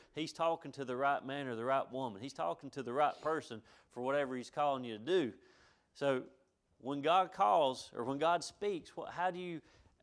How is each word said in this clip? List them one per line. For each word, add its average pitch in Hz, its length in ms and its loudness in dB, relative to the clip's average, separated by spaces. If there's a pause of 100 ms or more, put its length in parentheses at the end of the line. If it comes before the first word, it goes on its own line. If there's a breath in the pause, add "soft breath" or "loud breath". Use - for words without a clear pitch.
(160 loud breath)
He's 156 160 -4
talking 165 400 0
to 139 140 -8
the 123 100 -4
right 139 280 2
man 135 240 -6
or 120 80 -4
the 113 100 -4
right 131 260 2
woman. 120 300 -6
He's 139 120 -10
talking 160 360 -4
to 139 140 -6
the 120 100 -6
right 147 280 4
person 147 400 -2 (300 loud breath)
for 123 100 -10
whatever 131 340 0
He's 123 140 -6
calling 139 360 0
you 113 120 -6
to 107 60 -12
do. 147 300 2 (600 soft breath)
So 139 300 0 (560)
when 143 220 -4
God 175 320 4
calls 170 640 4
or 117 100 -2
when 135 120 -2
God 160 260 2
speaks, - 520 -6
what, - 140 -8
how 175 200 -2
do 180 100 -4
you, 175 220 -8 (420 soft breath)